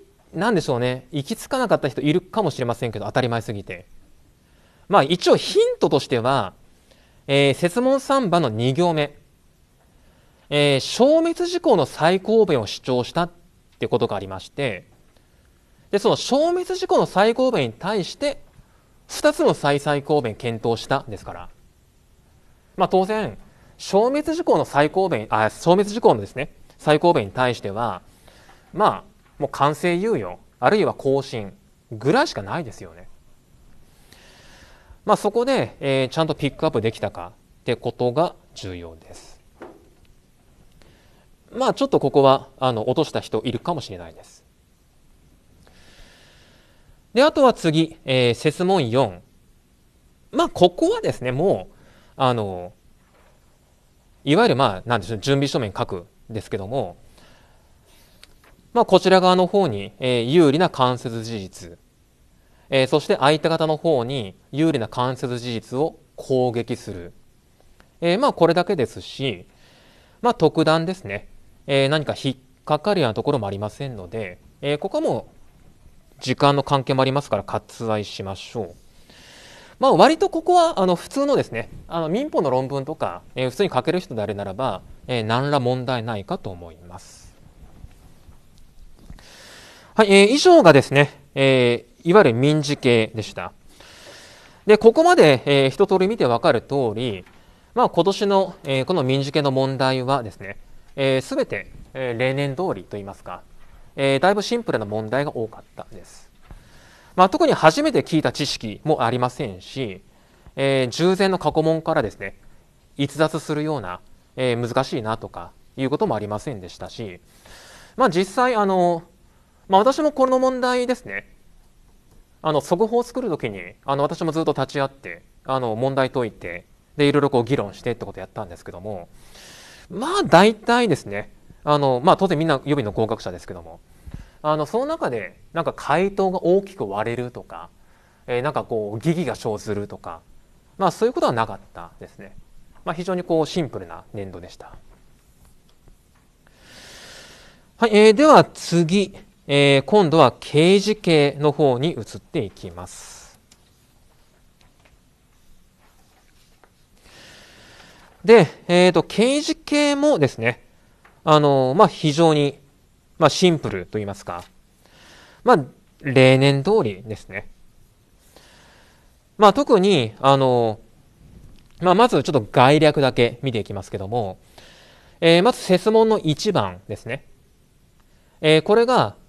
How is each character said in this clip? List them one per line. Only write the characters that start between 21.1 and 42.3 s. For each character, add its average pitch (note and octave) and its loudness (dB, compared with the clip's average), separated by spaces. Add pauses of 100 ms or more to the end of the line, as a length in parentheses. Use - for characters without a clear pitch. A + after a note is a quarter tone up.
す - -20
か - -14
ら、 F2 -16 (1300)
ま F#3 2
あ、 - -14
当 F#3+ 2
然、 G3 -6 (400)
消 A3 0
滅 D4+ -2
事 F4 -6
項 A#3 2
の C#3+ 0
再 D3 0
抗 F#3+ 0
弁、 A2 -4
あ、 A2 0
消 - 0
滅 G3+ 0
事 A3 -8
項 F3+ 4
の G#2+ -2
で G2 -10
す - -18
ね、 C#3 -8 (260)
再 D3+ 2
抗 E3+ 4
弁 A#2+ 0
に F#2+ -14
対 B2+ -2
し - -10
て G2+ -10
は、 G#2 -6 (720)
ま G3+ 0
あ、 G#2 -2 (340)
も C#3+ -4
う - -16
完 D3 0
成 F3 -2
猶 G3+ -2
予、 F2+ -8 (220)
あ B2+ 2
る G#3 4
い G3 0
は A#2 0
更 C3+ -2
新 G#2 -10 (380)
ぐ A#2+ -2
ら C4+ 2
い E4 -2
し - -12
か G#3+ -8
な G#2 -8
い D#3 -10
で G#2+ -14
す - -20
よ E2+ -18
ね。 F2+ -20 (2000)
ま G#3+ 2
あ、 - 4
そ G#3 -2
こ A#3 0
で、 A#3 -2
え C3+ 0
ー、 - -14
ち - -6
ゃ E3 0
ん - 0
と D#3 -6
ピ D3 -4
ッ - -8
ク D#3+ -4
ア - 0
ッ - -2
プ A#2 -2
で A2 -2
き - -10
た G2+ -6
か F2 -14 (280)
っ - -20
て A#2+ -4
こ A#2+ -8
と B2 -4
が D#3 -2 (200)
重 F#2 -12
要 E2 -16
で E2 -20
す。 - -20 (2000)
ま B3 -2
あ、 G3+ 0
ち - -4
ょ - 2
っ C4+ -2
と D3+ 0
こ C#3+ -2
こ C#3 4
は、 C3+ 2 (100)